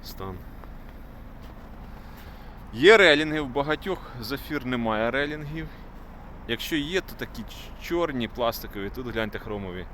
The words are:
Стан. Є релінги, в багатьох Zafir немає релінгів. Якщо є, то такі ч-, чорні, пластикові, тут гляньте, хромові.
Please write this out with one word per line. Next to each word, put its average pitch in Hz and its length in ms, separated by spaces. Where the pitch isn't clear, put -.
Стан. 95 300
Є 165 240
релінги, 156 440
в 143 80
багатьох 143 500
Zafir 135 440
немає 117 440
релінгів. 147 560
Якщо 117 280
є, 156 240
то - 160
такі - 260
ч-, - 460
чорні, 156 400
пластикові, 110 680
тут 127 120
гляньте, 107 320
хромові. 95 560